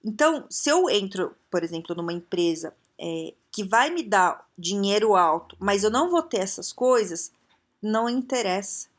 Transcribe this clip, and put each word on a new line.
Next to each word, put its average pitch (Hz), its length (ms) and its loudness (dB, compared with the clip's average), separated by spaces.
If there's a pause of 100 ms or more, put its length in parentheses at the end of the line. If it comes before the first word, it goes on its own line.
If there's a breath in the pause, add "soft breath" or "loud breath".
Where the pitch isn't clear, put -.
Então, 285 460 0
se - 200 -2
eu 349 200 4
entro, 196 440 -2 (160)
por 175 140 -2
exemplo, 165 300 -8
numa 170 180 -6
empresa, 170 640 -2 (240)
é, 165 360 -8 (160)
que 208 140 -6
vai 233 260 2
me 349 120 -4
dar 196 440 2 (100)
dinheiro 196 600 2
alto, 170 420 2
mas 202 260 0
eu 214 60 4
não 294 200 0
vou 339 120 2
ter 330 160 -4
essas 185 340 -6
coisas, 226 600 0 (480)
não 220 280 0
interessa 240 800 -4 (100)